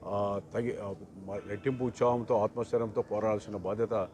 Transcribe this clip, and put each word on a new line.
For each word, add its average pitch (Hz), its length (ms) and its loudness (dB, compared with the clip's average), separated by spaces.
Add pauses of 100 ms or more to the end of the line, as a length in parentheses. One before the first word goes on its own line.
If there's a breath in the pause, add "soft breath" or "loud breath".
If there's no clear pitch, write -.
ఆ, 101 360 0 (120)
తగి-, 120 280 -2
ఆ, 101 120 -6 (320)
మ-, 98 220 -6
రెట్టింపు 123 360 -2
ఉత్సాహంతో, 120 600 4
ఆత్మస్థైర్యంతో 113 580 0
పోరాడాల్సిన 104 540 0
బాధ్యత 101 580 0